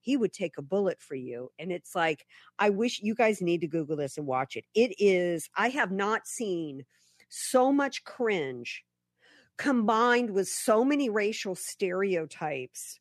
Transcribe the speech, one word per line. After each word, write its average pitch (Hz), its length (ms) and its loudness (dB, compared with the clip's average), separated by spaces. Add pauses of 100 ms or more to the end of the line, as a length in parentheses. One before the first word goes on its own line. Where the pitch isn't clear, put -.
he 262 160 0
would 214 160 0
take 165 240 -6
a 147 40 -10
bullet 185 400 -2
for - 140 -12
you." 127 440 -8
And 170 120 -8
it's 175 240 -8
like, 160 300 0 (340)
"I 208 100 4
wish, 214 320 0
you 208 120 0
guys 220 280 2
need 175 200 2
to 170 60 -2
Google 151 300 -2
this 143 200 -4
and 151 80 -6
watch 131 300 -4
it." 110 180 -10
It 220 260 4
is, 180 560 2
I 208 140 2
have 254 220 -2
not 202 360 -2
seen 165 580 -6 (440)
so 254 440 2
much 277 320 0
cringe 143 760 -2 (760)
combined 240 760 4
with 185 160 0
so 220 380 2
many 285 240 2
racial 208 460 -2
stereotypes 175 1500 -4